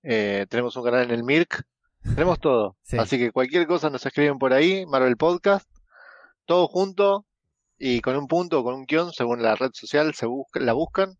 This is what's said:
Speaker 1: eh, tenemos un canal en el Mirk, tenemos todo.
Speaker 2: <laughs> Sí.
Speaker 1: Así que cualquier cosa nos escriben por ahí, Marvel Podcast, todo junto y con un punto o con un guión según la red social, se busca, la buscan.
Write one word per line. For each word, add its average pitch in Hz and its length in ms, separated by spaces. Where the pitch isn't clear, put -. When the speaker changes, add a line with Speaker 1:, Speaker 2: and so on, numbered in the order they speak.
Speaker 1:
eh, 104 460
tenemos 120 260
un 123 100
canal 123 200
en 120 60
el 117 120
Mirk, 135 420
tenemos 165 380
todo. 113 400
Speaker 2:
<laughs> - 20
Sí. - 160
Speaker 1:
Así 113 180
que 120 160
cualquier 139 340
cosa 156 220
nos 139 160
escriben 143 340
por 127 140
ahí, 180 320
Marvel 127 320
Podcast, 175 500
todo 170 240
junto 196 560
y 123 240
con 131 140
un 143 100
punto 165 340
o 117 40
con 123 100
un 135 100
guión 160 280
según 120 300
la 110 120
red 127 180
social, 147 400
se - 140
busca, 127 340
la 117 140
buscan. 190 440